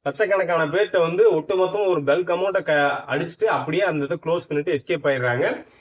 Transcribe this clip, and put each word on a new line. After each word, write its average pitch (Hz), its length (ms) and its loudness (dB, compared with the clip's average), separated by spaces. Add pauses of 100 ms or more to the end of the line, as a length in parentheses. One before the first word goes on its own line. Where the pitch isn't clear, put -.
லட்சக்கணக்கான 180 640 0
பேர்கிட்ட 185 340 0
வந்து 180 320 4
ஒட்டுமொத்தமா 185 560 0
ஒரு 170 140 2
பல்க் 160 280 2
அமௌண்ட்டை 190 340 0
க-, 147 440 0
அடிச்சுட்டு 160 360 -4
அப்படியே 160 400 0
அந்த 156 220 0
இதை 165 180 -4
க்ளோஸ் 165 240 -2
பண்ணிட்டு 147 260 -2
எஸ்கேப் 147 300 -4
ஆயிடுறாங்க. 139 640 0 (160)